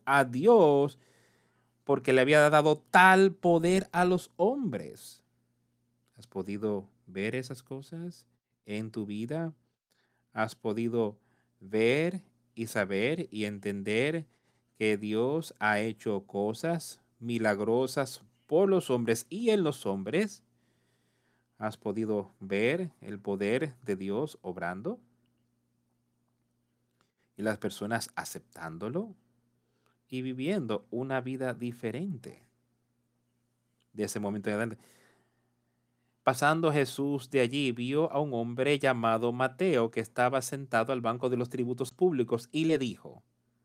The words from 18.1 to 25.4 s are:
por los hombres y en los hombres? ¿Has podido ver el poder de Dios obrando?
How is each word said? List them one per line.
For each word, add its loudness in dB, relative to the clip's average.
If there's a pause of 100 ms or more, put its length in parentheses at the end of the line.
por 4
los 0
hombres 0
y -2
en 2
los -2
hombres? -4 (1160)
¿Has -8
podido -4
ver -2 (100)
el -12
poder -2
de -4
Dios -6
obrando? -8 (2500)